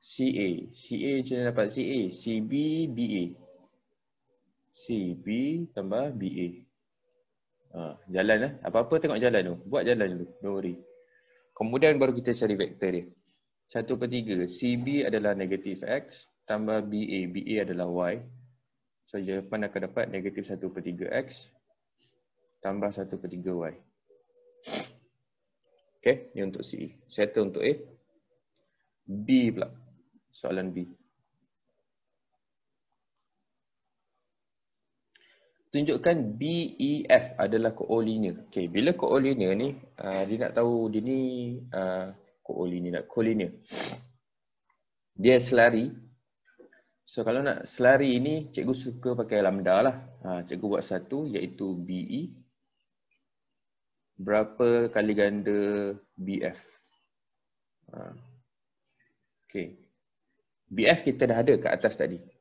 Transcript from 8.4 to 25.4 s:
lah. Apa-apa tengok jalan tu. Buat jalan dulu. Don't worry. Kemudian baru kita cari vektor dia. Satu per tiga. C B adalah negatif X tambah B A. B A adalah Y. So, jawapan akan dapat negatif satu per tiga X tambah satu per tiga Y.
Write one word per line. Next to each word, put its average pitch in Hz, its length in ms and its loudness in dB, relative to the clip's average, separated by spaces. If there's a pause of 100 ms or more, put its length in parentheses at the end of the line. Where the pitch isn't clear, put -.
lah. 139 100 -2 (140)
Apa-apa 117 320 2
tengok 151 240 0
jalan 117 200 6 (120)
tu. - 20 -6 (140)
Buat 113 160 0
jalan 104 320 2
dulu. 87 100 -8 (140)
Don't 98 160 -4
worry. 92 180 -4 (760)
Kemudian 139 480 4
baru 131 160 4
kita 120 160 0
cari 110 240 2
vektor 95 360 -2
dia. 87 120 -4 (640)
Satu 117 280 -4
per 123 120 -2
tiga. 110 400 -2
C 123 280 -2
B 139 280 0
adalah 104 320 0
negatif 95 480 -4
X - 400 -6 (240)
tambah 107 320 0
B 107 320 -4
A. 98 60 0 (100)
B 92 240 -6
A - 80 0
adalah 90 280 -4 (200)
Y. 120 160 -6 (800)
So, 101 160 -8
jawapan 98 480 -4
akan 98 160 -4
dapat - 240 -2
negatif 98 400 -6
satu 95 240 -6
per 90 80 -8
tiga 87 320 -6
X - 400 -8 (1120)
tambah 101 240 -4
satu 98 320 -8
per 92 80 -10
tiga 90 240 -6
Y. 85 200 -6 (2250)